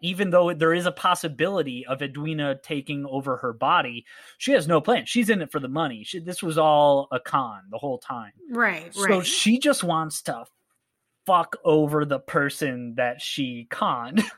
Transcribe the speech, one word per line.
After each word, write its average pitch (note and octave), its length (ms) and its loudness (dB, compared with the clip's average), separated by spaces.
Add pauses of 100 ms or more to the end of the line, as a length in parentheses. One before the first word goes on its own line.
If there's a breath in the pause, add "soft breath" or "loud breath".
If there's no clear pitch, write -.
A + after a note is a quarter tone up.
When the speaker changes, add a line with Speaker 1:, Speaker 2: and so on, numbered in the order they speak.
Speaker 1:
even F#3 300 -4
though F3 240 4
there E3 180 2
is F3 140 0
a F3+ 60 0
possibility E3 920 -2
of C3 160 -6
Edwina C#3+ 640 -4
taking C#3+ 420 -6
over C3+ 320 -4
her B2 160 -4
body, B2 540 0 (320 loud breath)
she C4+ 140 0
has F3+ 140 4
no D#3+ 140 4
plan. A3 240 2
She's A3+ 240 2
in G3+ 140 2
it D3 100 -10
for D3 80 -2
the C3 80 -8
money. C3 360 -4
She, F3+ 160 -10
this F3 220 -10
was D#3+ 140 -2
all D3 560 6
a B2+ 80 -2
con A2+ 500 -4
the G#2+ 60 -12
whole B2+ 220 -6
time. A#2 340 -12 (180)
Speaker 2:
Right, G3 440 -2
Speaker 1:
So G3+ 80 -4 (160)
Speaker 2:
right. E3+ 80 -2
Speaker 1:
she A3+ 320 2
just C#4 260 2
wants D#3+ 380 -2
to A#2 240 -8 (800)
fuck F3 380 2
over D3+ 420 4
the C#3 140 -2
person C3+ 720 -2
that B2 260 -2
she B2 480 -6
conned. D3+ 540 -2 (160)